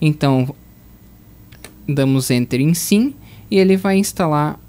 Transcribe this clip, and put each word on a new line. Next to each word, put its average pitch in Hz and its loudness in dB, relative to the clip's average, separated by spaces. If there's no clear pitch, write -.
Então 139 0
damos 135 0
enter 123 0
em 156 2
sim 214 0
e 202 2
ele 190 4
vai 196 0
instalar 156 -2